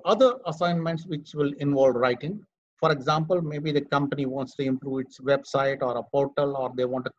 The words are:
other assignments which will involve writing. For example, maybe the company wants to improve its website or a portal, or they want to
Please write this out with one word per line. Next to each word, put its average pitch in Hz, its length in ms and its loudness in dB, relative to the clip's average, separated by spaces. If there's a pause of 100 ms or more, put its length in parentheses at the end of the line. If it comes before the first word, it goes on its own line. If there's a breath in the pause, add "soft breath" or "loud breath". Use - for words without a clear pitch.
other 233 300 6 (120)
assignments 165 600 -2
which 151 280 -8
will 143 240 0
involve 135 360 4
writing. 127 480 -2 (380)
For 160 100 4
example, 156 500 0
maybe 151 300 -4
the 143 120 2
company 143 440 -2
wants 131 300 -6
to 143 80 -4
improve 131 360 -2
its - 200 -12
website 139 600 0
or 123 180 -2
a 117 40 -6
portal, 139 540 0
or 127 200 -4
they 127 80 0
want 127 200 -4
to - 140 -8